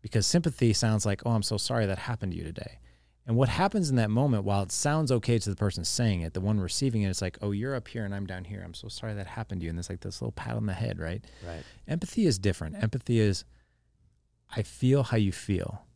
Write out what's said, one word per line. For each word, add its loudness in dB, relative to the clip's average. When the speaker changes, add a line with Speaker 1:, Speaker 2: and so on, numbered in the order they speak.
Speaker 1:
because 0
sympathy 4
sounds 2
like, 0
"Oh, 0
I'm 2
so -2
sorry 0
that 0
happened -4
to -6
you -8
today." -10
And 2
what 6
happens 2
in 2
that 4
moment, 4
while 2
it -4
sounds 2
okay 4
to -2
the -2
person 0
saying 2
it, -4
the -2
one 2
receiving 0
it, 2
it's -2
like, -4
"Oh, 0
you're -2
up -6
here -6
and -4
I'm -6
down -8
here. -10
I'm -14
so -14
sorry -8
that -6
happened -6
to -4
you." -2
And -4
it's -8
like -8
this -8
little -4
pat -6
on -2
the -2
head, -2
right? -6
Speaker 2:
Right. -10
Speaker 1:
Empathy 0
is 4
different. -2
Empathy 0
is, 2
"I -2
feel 2
how 0
you 4
feel. -4